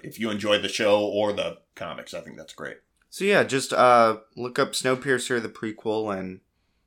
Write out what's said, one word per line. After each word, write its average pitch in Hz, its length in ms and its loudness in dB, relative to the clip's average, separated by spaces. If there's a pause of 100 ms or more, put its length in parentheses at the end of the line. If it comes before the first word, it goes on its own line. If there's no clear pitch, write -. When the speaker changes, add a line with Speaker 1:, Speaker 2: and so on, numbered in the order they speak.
Speaker 1:
If - 160 -14
you 110 100 -2
enjoy 104 280 0
the 98 100 -4
show 104 360 2
or 104 280 0
the 87 260 -6 (160)
comics, - 400 -12
I 87 60 -10
think - 160 -18
that's - 180 -18
great. 71 240 -12 (320)
Speaker 2:
So - 140 -6
yeah, 196 180 4
just, 131 300 -2
uh, 117 460 6 (180)
look 120 220 -6
up 139 140 0
Snowpiercer, 127 720 -2
the 107 60 -8
prequel, 107 680 -4
and 92 180 -8
you 92 60 -18 (460)